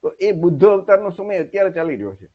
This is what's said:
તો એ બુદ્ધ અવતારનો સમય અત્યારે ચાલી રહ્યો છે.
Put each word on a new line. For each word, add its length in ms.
તો 180
એ 120
બુદ્ધ 340
અવતારનો 440
સમય 280
અત્યારે 340
ચાલી 240
રહ્યો 200
છે. 200